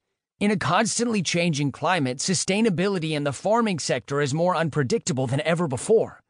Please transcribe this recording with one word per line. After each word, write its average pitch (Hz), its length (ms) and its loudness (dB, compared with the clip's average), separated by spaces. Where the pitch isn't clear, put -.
In 202 120 0
a 214 60 2
constantly 214 640 0
changing 147 500 0
climate, 147 460 0
sustainability 190 920 0
in 147 120 -2
the 143 80 -2
farming 208 460 0
sector 143 420 -2
is 143 140 0
more 170 220 2
unpredictable 147 680 0
than 131 160 -2
ever 165 260 0
before. 147 600 0